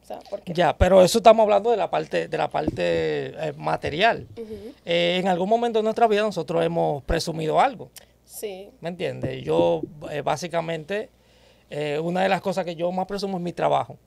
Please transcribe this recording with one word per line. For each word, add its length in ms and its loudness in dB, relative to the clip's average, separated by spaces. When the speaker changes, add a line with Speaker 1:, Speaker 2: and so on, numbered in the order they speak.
Speaker 1:
o 40 -20
sea, 120 -12
¿por 120 -10
qué? 100 -10
Speaker 2:
Ya, 240 2
pero 260 8
eso 160 4
estamos 260 8
hablando 260 4
de 80 2
la 120 -2
parte, 380 -2
de 100 -6
la 120 0
parte, 260 -4
eh, 80 -8
material. 720 -2
Speaker 1:
Ujú. 180 -12
Speaker 2:
Eh, 360 0
en 80 0
algún 200 0
momento 300 2
de 40 0
nuestra 240 2
vida 160 2
nosotros 420 -2
hemos 400 -2
presumido 560 -2
algo. 300 0
Speaker 1:
Sí. 440 -12
Speaker 2:
¿Me 100 -8
entiendes? 520 -6
Yo, 380 2
eh, 100 -6
básicamente, 880 -4
eh, 280 -4
una 240 -2
de 60 2
las 140 0
cosas 240 -2
que 100 -8
yo 160 -2
más 140 -4
presumo 320 -6
es 40 -6
mi 100 -6
trabajo. 440 -2